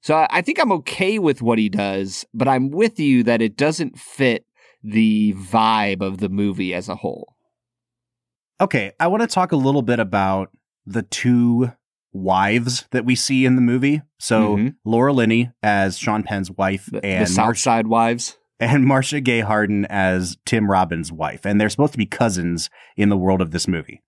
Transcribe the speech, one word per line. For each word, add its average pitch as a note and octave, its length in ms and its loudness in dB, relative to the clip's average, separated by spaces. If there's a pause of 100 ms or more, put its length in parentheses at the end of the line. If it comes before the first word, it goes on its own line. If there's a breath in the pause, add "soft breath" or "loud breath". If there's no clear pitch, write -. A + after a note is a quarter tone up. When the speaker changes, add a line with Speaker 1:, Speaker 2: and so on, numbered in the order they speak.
Speaker 1:
So D#3 120 0
I, D#3+ 160 4
I F3 120 0
think C#4+ 160 -4
I'm A3 140 2
okay F#3+ 460 -2
with D#3 240 0
what A2+ 160 2
he G#2+ 120 2
does, G2 540 -4 (100)
but B2 140 0
I'm C3 220 0
with G#3+ 300 0
you C3 240 4
that A#2 180 2
it G#2+ 140 -2
doesn't D#3 420 -2
fit - 460 -2 (380 soft breath)
the G#2+ 520 2
vibe G2+ 680 0
of F#2+ 160 -4
the G2 100 -4
movie F#2+ 460 -2
as F#2 160 -8
a F2 60 -6
whole. - 380 -10 (1300)
Speaker 2:
Okay, B2 400 -2
I E3 80 2
wanna A3 180 0
talk F#3 260 -2
a E3 40 0
little C#3 260 2
bit A#2 160 0
about F#2+ 520 -2 (360)
the G2+ 160 -4
two A#2+ 680 2 (400)
wives G2+ 800 0
that A#2+ 120 -2
we B2+ 100 2
see C3 300 0
in B2+ 120 4
the B2+ 60 4
movie. C3 400 2 (180)
So G#2+ 360 2
Speaker 1:
Mm-hmm. G#2 120 0 (160)
Speaker 2:
Laura A#2 280 2
Linney A#2+ 380 2 (120)
as G2 360 0
Sean G#2+ 240 -2
Penn's G2 280 -6
wife G2 420 -4
Speaker 1:
The, G#2+ 80 -8
the G2+ 60 -8
Speaker 2:
and G2 220 0
Speaker 1:
South G2+ 180 2
Speaker 2:
Marcia A#2 160 -2
Speaker 1:
Side A2+ 260 2
Wives. A#2 480 0 (240)
Speaker 2:
and B2+ 260 2
Marcia C#3 340 2
Gay B2 200 2
Harden G#2 460 0
as F#2 500 -2 (100)
Tim G#2+ 240 0
Robbins' E2+ 400 0
wife. D#2 340 -8
And G#2 160 2
they're G#2+ 100 2
supposed D3 220 0
to A#2+ 60 -8
be G#2+ 80 -2
cousins F2 640 -2 (260 soft breath)
in G#2 120 2
the G2+ 80 2
world F#2+ 240 2
of E2 100 -2
this E2+ 160 -4
movie. E2 420 -6